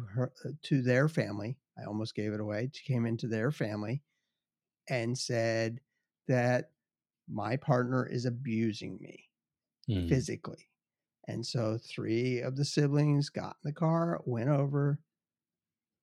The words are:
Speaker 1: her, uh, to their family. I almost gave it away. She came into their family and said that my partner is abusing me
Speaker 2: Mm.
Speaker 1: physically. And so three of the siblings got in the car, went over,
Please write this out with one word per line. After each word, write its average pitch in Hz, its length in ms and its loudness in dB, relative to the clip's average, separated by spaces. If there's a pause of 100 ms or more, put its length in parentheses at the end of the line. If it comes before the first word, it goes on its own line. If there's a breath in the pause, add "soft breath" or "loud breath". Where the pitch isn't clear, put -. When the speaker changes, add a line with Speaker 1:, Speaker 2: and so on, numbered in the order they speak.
(140)
Speaker 1:
her, 127 180 -2 (120)
uh, - 60 -6 (140)
to 139 180 2
their 127 260 4
family. 107 480 -2 (220)
I 110 60 -10
almost 107 300 -4
gave 107 180 -2
it 107 80 -4
away. 107 340 -2
She - 100 -16
came 117 220 0
into 113 220 -2
their 113 240 0
family 107 500 -4 (840)
and 123 300 0
said 117 640 0 (480)
that 123 440 2 (560)
my 104 280 -2
partner 123 500 2
is 123 200 -2
abusing 113 720 -2
me - 300 -18 (580)
Speaker 2:
Mm. 90 200 0
Speaker 1:
physically. - 640 -2 (580)
And 117 180 -6
so 113 320 0
three 120 640 -2
of 131 160 -4
the 143 100 0
siblings 147 640 4
got - 340 -6
in - 60 -2
the - 40 -8
car, 165 520 2
went 120 240 0
over, 143 500 2 (1040)